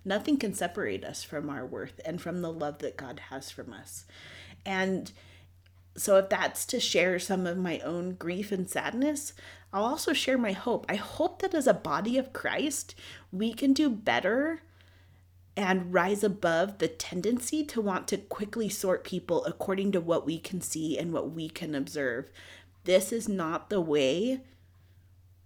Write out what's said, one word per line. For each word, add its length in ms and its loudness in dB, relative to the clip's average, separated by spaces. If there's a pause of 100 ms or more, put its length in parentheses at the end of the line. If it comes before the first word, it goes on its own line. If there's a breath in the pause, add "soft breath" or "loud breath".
Nothing 340 2
can 160 -2
separate 500 -4
us 180 -10
from 280 -8
our 160 -8
worth 380 -10
and 160 -6
from 200 -6
the 120 -4
love 260 -6
that 180 -6
God 320 -10
has 220 -10
from 220 -14
us. 340 -16 (580 loud breath)
And 480 -2 (840 loud breath)
so 200 6
if 140 6
that's 360 0
to 140 -2
share 380 4
some 280 0
of 120 -2
my 220 0
own 340 -4
grief 360 -4
and 180 -2
sadness, 640 -2 (360 loud breath)
I'll 140 0
also 300 2
share 240 2
my 140 2
hope. 360 0
I 60 0
hope 480 -2
that 120 0
as 120 2
a 80 8
body 420 0
of 160 0
Christ, 600 -2 (360 loud breath)
we 220 0
can 220 4
do 160 6
better 720 2 (920 soft breath)
and 360 2
rise 320 4
above 540 2
the 100 2
tendency 760 -2
to 160 -2
want 280 0
to 80 0
quickly 520 -6
sort 360 0
people 400 0
according 480 0
to 80 2
what 260 2
we 120 0
can 220 -6
see 380 -2
and 140 -2
what 180 -2
we 180 -6
can 260 -6
observe. 560 -2 (540 loud breath)
This 280 6
is 160 -2
not 420 -2
the 100 4
way. 600 4 (1040 soft breath)